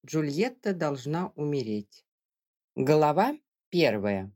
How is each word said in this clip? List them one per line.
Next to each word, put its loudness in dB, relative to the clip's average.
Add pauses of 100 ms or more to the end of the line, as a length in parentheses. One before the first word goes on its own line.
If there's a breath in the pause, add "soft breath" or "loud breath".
Джульетта -2
должна -4
умереть. -6 (720)
Глава 4 (340)
первая. 0